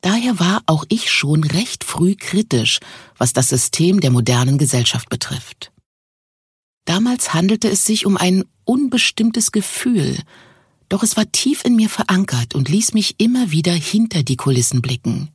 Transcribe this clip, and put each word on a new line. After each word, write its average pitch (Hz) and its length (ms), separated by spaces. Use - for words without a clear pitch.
Daher 226 400
war 180 260
auch 156 220
ich 226 200
schon 151 360
recht 160 400
früh 185 320
kritisch, 135 640
was 123 160
das - 160
System 170 520
der 135 100
modernen 123 480
Gesellschaft 123 500
betrifft. - 640
Damals 233 480
handelte 202 360
es - 180
sich 214 180
um 202 120
ein 185 260
unbestimmtes 233 880
Gefühl, 208 680
doch 196 160
es - 120
war 214 140
tief - 340
in 247 120
mir 220 140
verankert 185 680
und 131 120
ließ 196 240
mich - 280
immer 233 320
wieder 165 200
hinter 175 520
die 131 120
Kulissen 123 460
blicken. 123 520